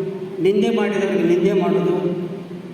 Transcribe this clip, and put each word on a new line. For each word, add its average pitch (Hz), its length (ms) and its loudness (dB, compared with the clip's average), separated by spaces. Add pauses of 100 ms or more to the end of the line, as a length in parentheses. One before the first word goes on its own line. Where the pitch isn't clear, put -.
(420)
ನಿಂದೆ 208 340 2
ಮಾಡಿದವ್ರಿಗೆ 202 460 0
ನಿಂದೆ 175 300 4
ಮಾಡೋದು, - 760 0 (440)